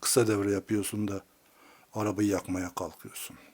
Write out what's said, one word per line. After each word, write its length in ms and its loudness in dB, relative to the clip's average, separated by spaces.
kısa 260 4
devre 260 2
yapıyorsun 560 0
da 160 -6
arabayı 340 2
yakmaya 460 -2
kalkıyorsun? 600 -10